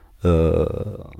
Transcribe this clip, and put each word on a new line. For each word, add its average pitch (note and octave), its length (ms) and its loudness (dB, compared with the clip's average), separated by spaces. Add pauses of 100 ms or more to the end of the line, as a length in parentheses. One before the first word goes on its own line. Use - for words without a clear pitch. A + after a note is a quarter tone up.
(260)
euh, E2 420 4 (520)